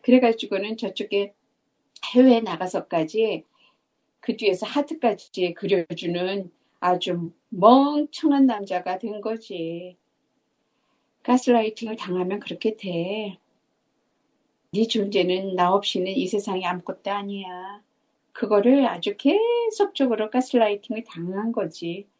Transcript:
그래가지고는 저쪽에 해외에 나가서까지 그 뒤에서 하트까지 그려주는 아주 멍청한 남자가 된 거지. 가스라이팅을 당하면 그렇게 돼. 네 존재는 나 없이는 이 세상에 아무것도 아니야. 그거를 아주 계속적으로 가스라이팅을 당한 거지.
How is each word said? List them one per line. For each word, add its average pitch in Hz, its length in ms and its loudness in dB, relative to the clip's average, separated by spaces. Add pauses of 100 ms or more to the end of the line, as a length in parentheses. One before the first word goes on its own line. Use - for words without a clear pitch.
그래가지고는 220 760 2
저쪽에 202 560 -4 (800)
해외에 247 280 8
나가서까지 175 1000 -2 (760)
그 - 180 -6
뒤에서 214 280 0
하트까지 214 920 -2
그려주는 180 960 -4 (280)
아주 175 520 -2 (180)
멍청한 277 960 4
남자가 190 540 -2
된 214 220 -8
거지. 180 760 -8 (1300)
가스라이팅을 226 760 0
당하면 185 420 -4
그렇게 214 360 -6
돼. 190 640 -6 (1300)
네 220 160 0
존재는 190 680 -2
나 180 180 4
없이는 190 380 -2
이 185 160 -2
세상에 190 380 -4
아무것도 180 460 -6
아니야. 196 680 -10 (500)
그거를 226 560 4
아주 190 300 -6
계속적으로 403 1120 0
가스라이팅을 226 720 0
당한 190 480 -6
거지. 180 560 -6 (120)